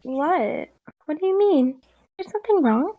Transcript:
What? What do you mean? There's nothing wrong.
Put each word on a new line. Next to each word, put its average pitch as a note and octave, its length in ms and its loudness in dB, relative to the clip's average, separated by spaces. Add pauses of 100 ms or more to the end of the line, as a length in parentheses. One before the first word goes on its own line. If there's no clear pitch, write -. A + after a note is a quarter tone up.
What? C4 640 -4 (360)
What D4+ 140 -8
do F#4 60 -6
you F#4+ 120 0
mean? C#4+ 440 2 (360)
There's F#4 160 -16
nothing G#4 300 0
wrong. B3+ 360 2